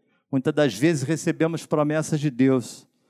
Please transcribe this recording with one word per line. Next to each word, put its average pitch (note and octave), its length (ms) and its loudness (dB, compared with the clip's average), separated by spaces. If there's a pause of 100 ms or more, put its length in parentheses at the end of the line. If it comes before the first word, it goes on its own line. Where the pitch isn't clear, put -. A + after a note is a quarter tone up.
(300)
Muitas C3+ 220 0
das C#3+ 220 2
vezes C#3 300 0
recebemos D#3+ 600 -2
promessas D3+ 560 -2
de D3 100 -2
Deus, C3 560 0 (240)